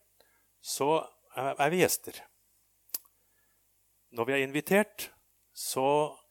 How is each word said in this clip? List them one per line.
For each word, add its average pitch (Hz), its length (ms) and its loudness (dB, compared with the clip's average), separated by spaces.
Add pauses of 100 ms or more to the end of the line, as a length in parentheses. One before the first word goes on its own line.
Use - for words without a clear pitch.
(600)
så 151 400 0 (340)
er, 135 220 -4
er 143 160 4
vi 185 80 4
gjester. - 400 0 (1900)
Når 117 140 -4
vi 139 80 0
er 135 80 2
invitert, 151 640 0 (440)
så 143 640 0 (160)